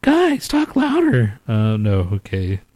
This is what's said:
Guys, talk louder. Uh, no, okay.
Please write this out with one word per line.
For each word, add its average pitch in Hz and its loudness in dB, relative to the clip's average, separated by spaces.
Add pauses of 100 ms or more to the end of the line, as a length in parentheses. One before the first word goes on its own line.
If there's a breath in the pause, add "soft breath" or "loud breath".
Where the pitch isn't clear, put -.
Guys, 311 2
talk 302 -2
louder. 262 0
Uh, 110 0
no, 98 0
okay. 95 -4 (140)